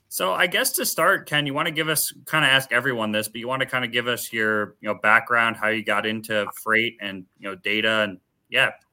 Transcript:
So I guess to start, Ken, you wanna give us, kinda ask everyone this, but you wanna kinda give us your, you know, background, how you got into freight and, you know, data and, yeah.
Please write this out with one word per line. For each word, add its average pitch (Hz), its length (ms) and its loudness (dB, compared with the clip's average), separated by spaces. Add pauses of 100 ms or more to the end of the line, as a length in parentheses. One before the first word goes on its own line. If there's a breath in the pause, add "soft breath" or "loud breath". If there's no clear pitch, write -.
So 185 260 -2
I 180 140 2
guess 202 240 -2
to - 120 -2
start, 170 440 0
Ken, 147 180 0
you 135 80 -4
wanna 165 160 -2
give 156 180 -2
us, 151 240 -2 (160)
kinda 151 200 2
ask 131 240 2
everyone 117 400 0
this, 110 160 0
but - 80 -14
you 117 100 -8
wanna 131 200 -2
kinda 127 200 -2
give 120 220 -2
us 120 240 -4
your, 107 480 0
you 104 80 -8
know, 104 120 0
background, 113 540 4
how 104 140 -2
you 110 160 -2
got 107 220 0
into 110 380 -2 (200)
freight 113 360 0
and, 98 240 -10 (140)
you 98 100 -12
know, 95 60 -8
data 107 460 0
and, 101 180 -2 (300)
yeah. 120 240 2 (200)